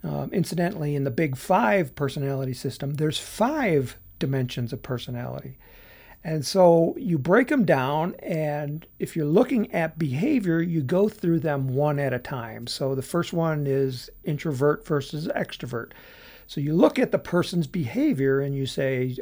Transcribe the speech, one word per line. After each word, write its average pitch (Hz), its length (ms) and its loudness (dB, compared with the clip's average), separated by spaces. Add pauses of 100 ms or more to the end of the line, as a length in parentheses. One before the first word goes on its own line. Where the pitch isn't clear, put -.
Um, 143 280 -4
incidentally, 165 640 -2
in 139 80 0
the 135 80 -2
Big 135 260 0
Five 196 560 2
personality 139 600 -4
system, 139 420 -6
there's 151 240 0
five 214 760 0 (220)
dimensions 131 540 -2
of 117 80 -10
personality. 123 760 -8 (640)
And 156 220 -2
so 170 520 6
you 175 200 0
break 180 360 4
'em 262 100 4
down, 151 520 2
and 151 680 -4 (140)
if - 160 -6
you're 156 100 0
looking 214 460 2
at 160 260 -2
behavior, 165 640 0
you 165 200 0
go 180 260 2
through 170 320 0
them 143 300 -2
one 143 300 2
at 135 120 0
a 123 80 -2
time. 117 480 -8
So 135 280 -4
the 131 60 -4
first 170 300 -4
one 160 340 0
is 135 440 -2 (160)
introvert 147 600 0
versus 151 440 -4
extrovert. - 640 -6 (540)
So - 140 -8
you 147 140 0
look 254 260 4
at - 140 2
the 196 60 0
person's 170 480 0
behavior 139 760 0
and 139 120 -2
you 135 120 -2
say, 131 560 -2